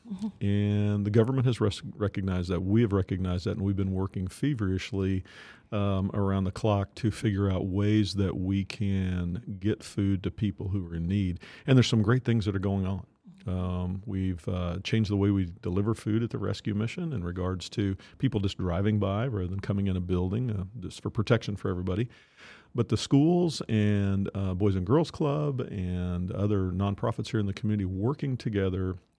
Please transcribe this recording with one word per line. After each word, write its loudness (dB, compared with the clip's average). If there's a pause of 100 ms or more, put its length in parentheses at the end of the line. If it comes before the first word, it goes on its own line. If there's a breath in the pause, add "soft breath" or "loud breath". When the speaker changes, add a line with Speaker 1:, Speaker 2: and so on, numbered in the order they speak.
(120)
Speaker 1:
Mm-hmm. -6
Speaker 2:
And 2
the 0
government 4
has 0
res-, 0 (140)
recognized -2
that. 0
We 4
have 2
recognized 0
that, -2
and -4
we've 0
been -2
working -4
feverishly, -2 (480 loud breath)
um, 0
around 0
the -2
clock 0
to 0
figure 0
out 0
ways 2
that 0
we 0
can -2
get -2
food 0
to -2
people -2
who -2
are -10
in -2
need. 0 (260 loud breath)
And 6
there's 6
some 4
great 4
things 2
that 0
are 0
going 0
on. -4 (440)
Um, -4
we've, -2
uh, -2
changed 2
the 2
way 4
we 2 (140)
deliver 0
food 0
at -4
the -6
rescue -4
mission -4
in -6
regards -4
to -2 (220 loud breath)
people 0
just -2
driving 2
by 0
rather -2
than -6
coming 0
in 0
a 0
building, 0
uh, -4 (140)
just -12
for -4
protection 0
for -6
everybody. -2 (680 loud breath)
But 0
the 2
schools 4
and, 2
uh, -2
Boys 4
and 0
Girls 4
Club -2
and -2
other 0
nonprofits -2
here 2
in 0
the -2
community 0
working -2
together -2 (200)